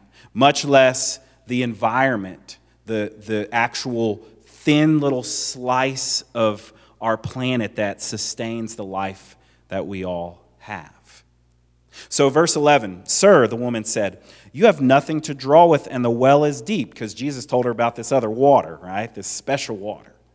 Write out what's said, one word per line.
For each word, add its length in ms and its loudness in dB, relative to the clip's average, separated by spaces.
Much 280 2
less 560 2
the 160 -2
environment, 960 -4
the, 260 -6
the 260 -4
actual 680 -2
thin 540 2
little 240 -2
slice 1000 -4
of 360 -2
our 160 -2
planet 600 -4
that 260 -6
sustains 720 -8
the 100 -12
life 500 -10
that 180 -6
we 180 -8
all 380 -10
have. 340 -16
So 220 2
verse 260 2
eleven, 500 2
"Sir," 420 6
the 100 -4
woman 260 -6
said, 400 -4
"you 120 2
have 160 4
nothing 400 2
to 120 -8
draw 320 6
with, 260 2
and 140 -4
the 40 2
well 360 4
is 160 -4
deep," 340 -6
'cause 180 -10
Jesus 320 -8
told 200 0
her 60 0
about 240 -2
this 180 -6
other 160 0
water, 520 2
right? 320 -8
This 140 -14
special 480 -6
water, 380 -12